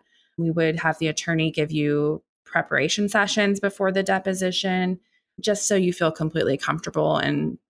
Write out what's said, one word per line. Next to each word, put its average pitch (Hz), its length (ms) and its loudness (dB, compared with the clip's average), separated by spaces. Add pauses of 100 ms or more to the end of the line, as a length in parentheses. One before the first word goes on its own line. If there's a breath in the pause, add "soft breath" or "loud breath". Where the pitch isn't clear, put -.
(380)
We 165 120 0
would 165 300 0
have 160 180 0
the 160 100 -2
attorney 160 440 0
give 156 200 -2
you 147 520 0 (220)
preparation 160 640 0
sessions 202 500 2
before 196 320 0
the 190 120 0
deposition, 185 960 0 (400)
just 202 280 0
so 208 80 2
you 180 160 4
feel 170 200 0
completely 156 440 0
comfortable 151 640 -2
in, 147 400 0 (120)